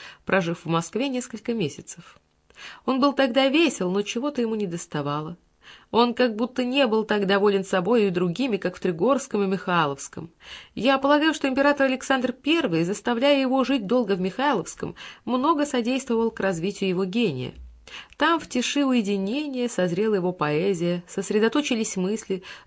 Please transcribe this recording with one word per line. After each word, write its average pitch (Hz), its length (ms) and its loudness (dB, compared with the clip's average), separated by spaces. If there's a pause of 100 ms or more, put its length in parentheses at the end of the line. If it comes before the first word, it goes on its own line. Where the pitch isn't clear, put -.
(260)
прожив 175 400 0
в 160 40 -8
Москве 170 400 -2
несколько 240 440 -6
месяцев. - 640 -6 (680)
Он 262 140 0
был 277 140 4
тогда 269 340 2
весел, 262 440 2
но 196 100 0
чего-то 247 400 -4
ему 220 140 -2
недоставало. 160 840 -6 (540)
Он 233 240 2
как 247 200 2
будто 240 280 -2
не 254 240 2
был 220 160 0
так 208 240 0
доволен 196 360 4
собой 202 440 2
и - 20 2
другими, 185 480 0
как 180 180 -4
в - 40 -16
Тригорском 202 640 0
и 196 40 0
Михайловском. 170 840 -2 (420)
Я 269 240 2
полагаю, 294 380 4
что 294 120 -2
император 277 400 4
Александр 254 440 0
Первый, 233 540 0
заставляя 240 540 2
его 262 240 2
жить 240 220 0
долго 220 280 2
в 180 80 -2
Михайловском, 214 760 -2 (300)
много 285 420 2
содействовал 240 640 0
к - 80 -18
развитию 190 500 -2
его 185 160 0
гения. 180 480 -2 (640)
Там 320 220 2
в - 80 -10
тиши 277 380 0
уединения 247 840 0
созрела 190 480 0
его 180 160 0
поэзия, 175 760 -2
сосредоточились 220 920 0
мысли, 185 460 -4 (240)